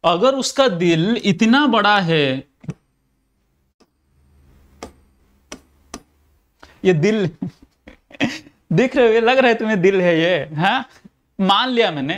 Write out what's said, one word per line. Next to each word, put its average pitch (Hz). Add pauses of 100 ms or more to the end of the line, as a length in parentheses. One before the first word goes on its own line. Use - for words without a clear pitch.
अगर 180
उसका 262
दिल 180
इतना 220
बड़ा 208
है, 147 (4000)
ये 185
दिल 196 (140)
<laughs> -
देख 247
रहे 247
हो, 220
ये 226
लग 240
रहा 254
है 233
तुम्हें 220
दिल 190
है 175
ये, 160
हाँ? 202 (520)
मान 202
लिया 226
मैंने 147